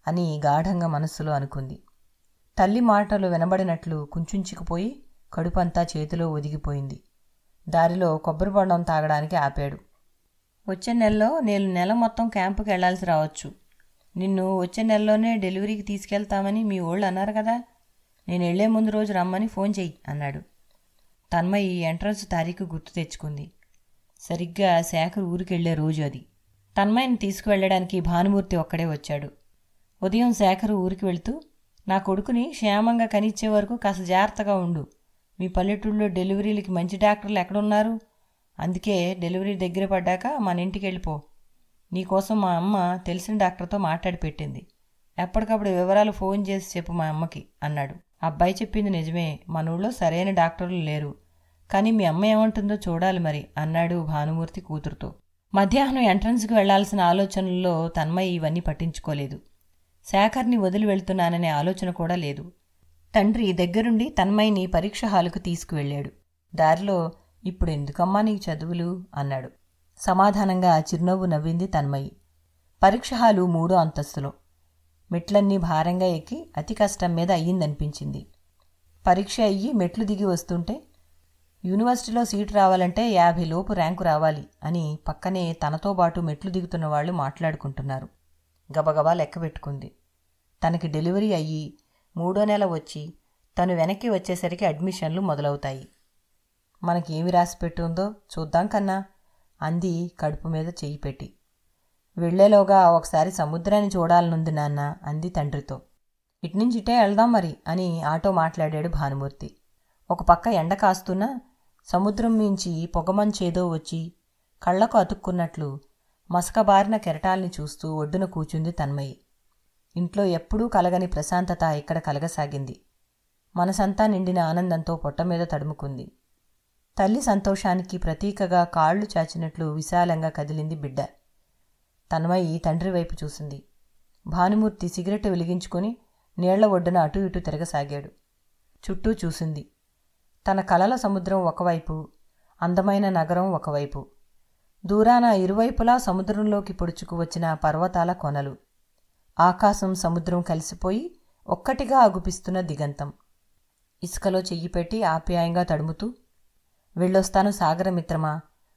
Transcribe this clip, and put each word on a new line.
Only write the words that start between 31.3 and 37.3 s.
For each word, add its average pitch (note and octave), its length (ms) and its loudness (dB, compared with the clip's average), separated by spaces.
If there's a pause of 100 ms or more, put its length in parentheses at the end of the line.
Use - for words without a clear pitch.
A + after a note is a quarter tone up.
"నా G3 100 2
కొడుకుని G#3 520 -2
క్షేమంగా A3+ 560 2
కనిచ్చే G#3+ 420 0
వరకు G#3+ 300 2
కాస్త F#3+ 240 -2
జాగ్రత్తగా G3+ 540 2
ఉండు. F3 320 -2 (520)
మీ F#3 80 -4
పల్లెటూళ్ళలో G#3 600 0
డెలివరీలకి G3 640 -2
మంచి F3+ 260 -2
డాక్టర్లు G#3 420 2